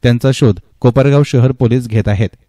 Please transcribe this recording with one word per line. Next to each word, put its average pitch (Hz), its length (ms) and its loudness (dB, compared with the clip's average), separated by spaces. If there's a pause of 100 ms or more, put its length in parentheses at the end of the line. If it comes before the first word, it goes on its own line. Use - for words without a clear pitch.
त्यांचा 120 300 0
शोध 110 260 0 (200)
कोपरगाव 135 440 2
शहर 131 280 0
पोलीस 123 360 -2
घेत 110 200 -2
आहेत. 104 220 -2 (200)